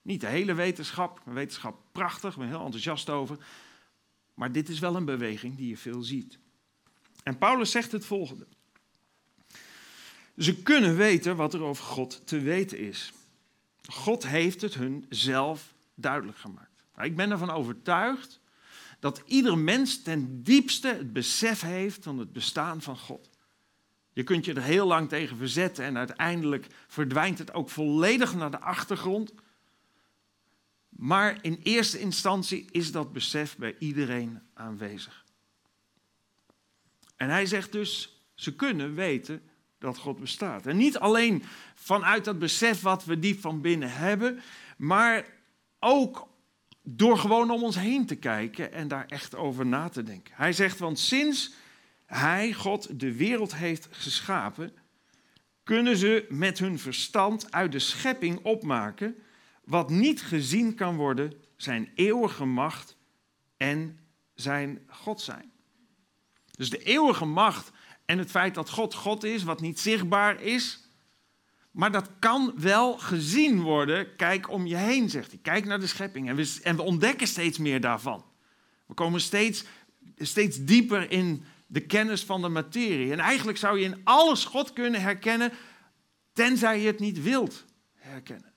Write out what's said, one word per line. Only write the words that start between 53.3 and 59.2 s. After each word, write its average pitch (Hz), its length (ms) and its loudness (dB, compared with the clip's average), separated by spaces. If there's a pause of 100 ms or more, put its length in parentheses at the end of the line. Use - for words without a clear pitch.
heeft 165 360 -4
geschapen, 156 800 -4 (920)
kunnen 233 340 4
ze 214 320 4
met 180 300 0
hun 185 200 0
verstand 208 720 -2
uit 175 200 0
de 135 80 -4
schepping 175 640 -2
opmaken 202 720 -2 (480)